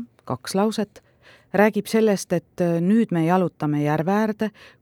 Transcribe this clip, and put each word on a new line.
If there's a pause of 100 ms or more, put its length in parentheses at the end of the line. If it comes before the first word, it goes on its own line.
(240)
kaks
lauset. (500)
Räägib
sellest,
et,
äh,
nüüd
me
jalutame
järve
äärde, (300)